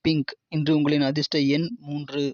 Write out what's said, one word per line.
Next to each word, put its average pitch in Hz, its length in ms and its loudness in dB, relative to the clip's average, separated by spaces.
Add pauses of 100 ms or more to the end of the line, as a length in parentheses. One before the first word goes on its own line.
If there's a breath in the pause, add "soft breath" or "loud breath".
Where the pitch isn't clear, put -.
பிங்க். 156 300 0 (180)
இன்று 151 260 0
உங்களின் 147 280 2
அதிர்ஷ்ட 147 440 0
எண் 147 180 2 (140)
மூன்று. 143 420 -6 (120)